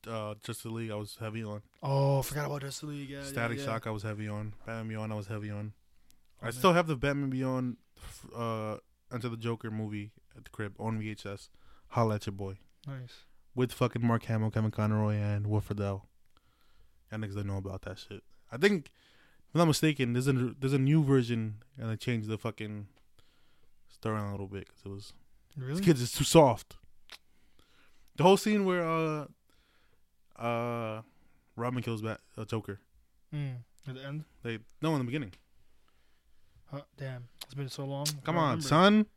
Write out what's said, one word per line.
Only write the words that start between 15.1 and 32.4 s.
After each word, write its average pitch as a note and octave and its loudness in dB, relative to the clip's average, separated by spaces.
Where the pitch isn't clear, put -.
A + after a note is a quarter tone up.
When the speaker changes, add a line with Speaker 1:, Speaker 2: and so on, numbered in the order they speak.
Speaker 1:
and G#2 0
Will G#2+ 2
Friedle. G2 -4
Y'all A2 -6
niggas G2 -6
don't G2+ -4
know G2 -2
about F#2+ -6
that F#2 -10
shit. - -14
I A#2 -10
think, F3 4
if - -20
I'm - 4
not E3+ 8
mistaken, C#3+ 4
there's B2+ 2
a, C#3 4
there's C3 0
a C#3+ 4
new D3 6
version, A#2 4
and A2+ -6
they A2 -2
changed A2+ -2
the G#2+ -2
fucking G#2 -8
storyline G#2+ -2
a - -4
little G2 -6
bit, G2 -10
'cause - -20
it G2 -10
was, G2 -12
Speaker 2:
Really? C3+ -6
Speaker 1:
these F#3+ -2
kids D3+ 8
is A#2+ -2
too - -2
soft. C#3 8
The D3 0
whole F#3+ 10
scene G#3+ 2
where, F3+ 0
uh, D#3 0
uh, A#2 -4
Robin B2 -2
kills A2+ -4
Bat-, A2 -4
uh, A2+ -8